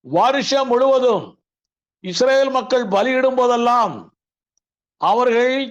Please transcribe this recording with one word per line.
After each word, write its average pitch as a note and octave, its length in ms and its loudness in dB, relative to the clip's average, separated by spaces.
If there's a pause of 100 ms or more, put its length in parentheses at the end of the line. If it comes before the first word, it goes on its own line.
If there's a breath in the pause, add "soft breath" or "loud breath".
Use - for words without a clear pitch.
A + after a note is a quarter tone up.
வருஷம் C4 640 0
முழுவதும் B3 560 2 (800)
இஸ்ரேல் C4 480 0
மக்கள் B3 360 -2
பலியிடும் B3+ 520 0
போதெல்லாம் A#3+ 560 0 (1040)
அவர்கள் A#3+ 540 0 (160)